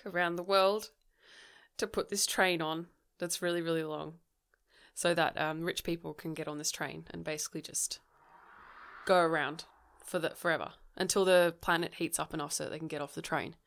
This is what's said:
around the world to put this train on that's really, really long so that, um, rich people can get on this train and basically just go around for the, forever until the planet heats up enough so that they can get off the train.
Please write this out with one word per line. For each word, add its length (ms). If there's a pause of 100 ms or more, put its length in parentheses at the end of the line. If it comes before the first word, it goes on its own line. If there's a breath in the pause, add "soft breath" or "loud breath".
around 300
the 80
world 460 (920 loud breath)
to 80
put 220
this 160
train 360
on 260 (300)
that's 240
really, 200
really 220
long 360 (760 soft breath)
so 200
that, 260
um, 240
rich 200
people 300
can 200
get 140
on 100
this 140
train 380
and 140
basically 380
just 380 (1080)
go 120
around 460 (420)
for 140
the, 120
forever 420 (220)
until 300
the 360
planet 340
heats 240
up 140
enough 200
so 120
that 40
they 100
can 80
get 140
off 140
the 60
train. 340 (120)